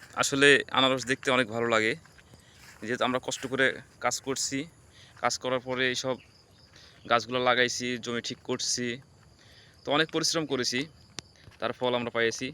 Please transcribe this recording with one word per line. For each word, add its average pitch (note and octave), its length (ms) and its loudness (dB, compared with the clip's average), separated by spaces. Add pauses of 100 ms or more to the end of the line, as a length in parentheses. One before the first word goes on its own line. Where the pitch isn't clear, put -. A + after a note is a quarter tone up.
(140)
আসলে C3+ 340 4 (300)
আনারস C3 320 2
দেখতে C3+ 200 -2
অনেক B2+ 240 4
ভালো A#2 200 0
লাগে। A2 180 4 (880)
যেহেতু A2 260 -2
আমরা B2+ 180 0
কষ্ট - 160 -6 (100)
করে C3 140 2 (340)
কাজ B2 160 -2 (100)
করছি, C3+ 320 -4 (640)
কাজ A#2+ 200 0
করার B2+ 180 -2
পরে B2+ 280 -2
এইসব B2+ 280 -4 (920)
গাছগুলো A#2 280 2 (100)
লাগাইছি, B2 560 0
জমি A#2+ 240 -4
ঠিক B2 100 -8 (100)
করছি, B2 380 -4 (1000)
তো - 120 -6
অনেক D#3+ 180 2
পরিশ্রম D#3+ 320 0
করেছি, B2+ 340 -2 (800)
তার A#2 120 -4
ফল B2 220 -2
আমরা A#2+ 160 -2
পাইছি, A#2 440 0